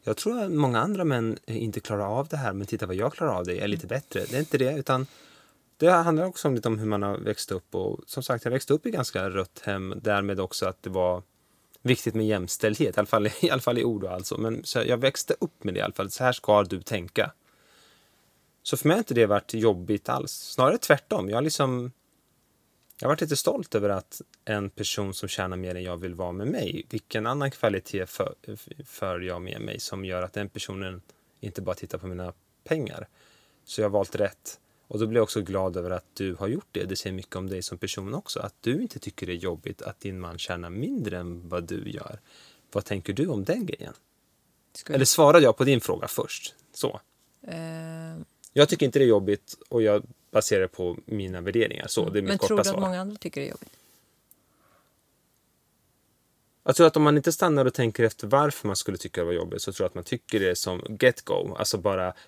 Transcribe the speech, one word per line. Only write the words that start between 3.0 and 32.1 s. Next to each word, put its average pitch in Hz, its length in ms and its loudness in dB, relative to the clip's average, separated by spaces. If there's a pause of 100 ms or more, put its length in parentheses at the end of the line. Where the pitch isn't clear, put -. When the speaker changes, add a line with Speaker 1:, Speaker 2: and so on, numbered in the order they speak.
Speaker 1:
klarar 147 260 -2
av 90 60 -2
det, 90 160 -4
är 101 80 -2
lite 156 180 -4
Speaker 2:
Mm. 113 120 -4
Speaker 1:
bättre. - 320 -6
Det 120 60 -2
är 139 40 2
inte 151 180 0
det, 131 200 2
utan 131 280 0 (720)
det 160 140 6
handlar 170 340 6
också 180 240 -2
om, 139 60 4
lite 120 140 0
om 110 100 2
hur 110 80 -2
man 104 160 2
har 101 160 -2
växt - 340 -4
upp. 92 220 -8
Och 95 320 -2
som - 160 -8
sagt, 120 220 -4
jag 120 80 0
växte 135 220 0
upp 156 120 0
i 240 40 -2
ganska 107 400 -2
rött 92 340 -6
hem, 95 380 -4
därmed 101 380 0
också - 260 -4
att 92 160 -6
det 101 80 -8
var 90 320 0 (600)
viktigt 120 320 0
med 110 120 0
jämställdhet, 107 720 0
i - 40 4
alla 104 60 2
fall, 107 200 2
<laughs> - 140 -2
i 175 100 4
alla 131 120 0
fall 120 160 0
i 117 60 0
ord 110 200 -2
och 92 80 -6
alltså. 92 260 -6
Men 113 260 -4
så - 220 -2
jag 120 120 2
växte - 420 0
upp - 240 -6
med 95 100 -2
det 95 40 -2
i 98 40 0
alla 98 120 -2
fall, 98 160 -4
så - 140 -4
här 127 80 4
ska 104 300 6
du 95 200 -4
tänka. 95 500 -2 (1300)
Så - 140 -2
för - 120 0
mig 160 60 6
har 202 40 2
inte 220 160 -4
det 117 120 8
varit 101 280 0
jobbigt 104 540 2
alls. 131 240 -4
Snarare 147 460 0
tvärtom. 147 500 2
Jag 104 80 0
har 127 60 2
liksom, 127 500 0 (1080)
jag 123 80 0
har 139 40 4
varit 156 80 0
lite 151 160 0
stolt 208 380 -2
över 104 140 2
att 95 320 -4 (240)
en 101 260 -2
person 101 440 -6
som - 140 -8
tjänar 92 280 -4
mer 92 180 -6
än 90 80 -8
jag 90 140 -6
vill 90 180 -8
vara 90 180 -6
med 98 140 -6
mig. 170 440 -4
Vilken 110 360 -6
annan 139 240 -2
kvalitet 95 560 -2
för, - 280 -6 (500)
för 92 360 -8
jag 90 220 -6
med 95 180 -10
mig 107 200 -8
som 95 240 -8
gör 90 180 -4
att 90 100 -8
den 104 160 -6
personen 95 540 -10 (380)
inte 101 220 -10
bara 90 120 -4
tittar - 240 -10
på 95 80 -12
mina 90 260 -8 (320)